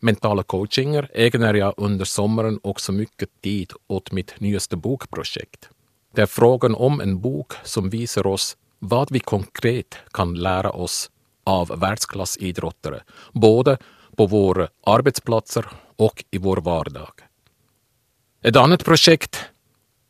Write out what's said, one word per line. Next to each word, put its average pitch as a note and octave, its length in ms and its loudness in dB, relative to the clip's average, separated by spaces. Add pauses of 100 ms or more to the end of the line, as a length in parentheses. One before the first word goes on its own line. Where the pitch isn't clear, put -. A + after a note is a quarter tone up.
mentala G#2 420 0
coachingar C3+ 720 -2
ägnar A2+ 400 2
jag G2+ 220 0
under G2+ 280 -2
sommaren A2 580 -2
också G2+ 300 -6
mycket G2+ 480 -8
tid F#2+ 320 -6 (140)
åt - 260 -8
mitt - 280 -8
nyaste G2+ 360 -4
bokprojekt. - 920 -8 (460)
Det A2 80 2
är G2+ 40 4
frågan A#2+ 480 4
om C3 260 0
en F#2+ 200 -2
bok C3+ 320 -6 (120)
som F#2+ 260 -4
visar A2 360 -4
oss G2 300 -2 (220)
vad A#2+ 320 0
vi C3 100 0
konkret - 760 -4 (140)
kan F2 240 -2
lära F#2 360 -2
oss - 400 -8 (340)
av F2 360 -2
världsklassidrottare, F2+ 1200 -6 (300)
både B2 460 4 (380)
på G#2+ 100 4
våra F#2 420 2 (180)
arbetsplatser A#2 800 0 (300)
och - 340 0
i G2 80 -6
vår F#2+ 180 0
vardag. D#2 560 -4 (1300)
Ett A#2 140 4
annat D3 280 6
projekt - 600 4 (640)